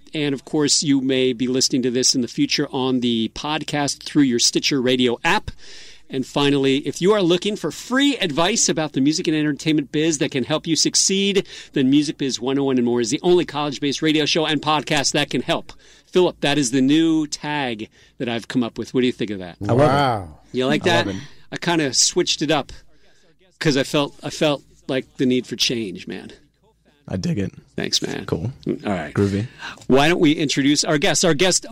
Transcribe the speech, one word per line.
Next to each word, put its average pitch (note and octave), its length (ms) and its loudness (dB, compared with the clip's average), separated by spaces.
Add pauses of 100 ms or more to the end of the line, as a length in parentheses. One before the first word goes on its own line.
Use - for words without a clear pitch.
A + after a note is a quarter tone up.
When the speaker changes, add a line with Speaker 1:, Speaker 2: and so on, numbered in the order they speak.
(140)
Speaker 1:
And, D3 180 0
of C3+ 120 -6
course, D3 380 2
you C#3 180 2
may C3 320 2
be A#2+ 160 -2
listening B2+ 340 0
to B2+ 80 2
this B2 240 2
in C3+ 60 0
the A#2 80 -2
future C#3+ 420 -2
on C3 300 0
the A#2 340 0
podcast D3 680 -4
through - 200 2
your A#2+ 140 2
Stitcher D3+ 420 0
Radio B2 440 2
app. F#3 260 0 (640)
And C3 140 -4
finally, C#3+ 600 2
if C#3+ 140 -6
you F#3 120 4
are G#3 100 4
looking F3+ 340 0
for D#3+ 140 -6
free C4+ 480 0
advice F3 500 0
about D#3 240 -2
the D3+ 80 -2
music D#3 280 2
and D#3 80 0
entertainment D3+ 560 0
biz D#3 260 0
that C#3+ 140 -2
can C3+ 120 -2
help D3 220 -4
you E3 100 0
succeed, F#3+ 680 0 (260)
then C3+ 160 2
Music D3 300 2
Biz B2+ 220 -4
one C3+ 180 -2
oh C#3 60 0
one C3+ 140 2
and A#2+ 80 2
More A#2+ 140 2
is A2+ 100 -2
the D3+ 120 -2
only F3+ 220 4
college-based D3 580 -4
radio D3+ 240 2
show D#3 200 0
and D3+ 140 0
podcast D3+ 520 0
that D3 180 0
can C3+ 120 -2
help. D3 300 -2 (340)
Philip, F3+ 340 2
that C#3+ 180 2
is C3 140 0
the C3+ 100 4
new D#3 440 4
tag C#3 640 -6 (300)
that B2 100 -4
I've A#2 200 -4
come B2+ 140 0
up A2+ 160 -4
with. A2+ 160 -8
What C3 60 2
do B2 60 4
you B2 60 2
think A2 180 -6
of G#2 100 -8
that? F2 220 -14
Speaker 2:
I G2+ 100 -6
love B2 80 4
it. D3 40 6
Speaker 3:
Wow. B2+ 540 0 (140)
Speaker 1:
You B2+ 140 -2
like D3+ 160 0
Speaker 2:
I F3+ 80 2
Speaker 1:
that? C#3 160 2
Speaker 2:
love F#2+ 100 -4
it. G2 60 -10 (300)
Speaker 1:
I C#3 40 -10
kinda D#3+ 380 -2
switched - 480 0
it C#3+ 100 -2
up C#3+ 180 -2 (880)
'cause C#3+ 180 2
I C#3 60 2
felt, C#3+ 400 -2
I D3 80 -6
felt D3 320 0 (260)
like C3 280 -4
the C#3 100 2
need B2+ 220 2
for A#2+ 80 -8
change, G2+ 500 -4
man. G2 240 -12 (760)
Speaker 2:
I - 80 -6
dig G#2 240 -2
it. F#2+ 100 -4 (240)
Speaker 1:
Thanks, - 280 -2
man. - 240 -6
Speaker 2:
Cool. E2+ 260 -4 (160)
Speaker 1:
All - 240 -4
right. E2+ 200 -6
Speaker 2:
Groovy. G2+ 360 0 (400)
Speaker 1:
Why C#3 200 6
don't E3+ 120 2
we D3+ 100 6
introduce D3 540 0
our D#3 120 2
guest? D3+ 280 2
Our E3 100 4
guest, F3+ 380 0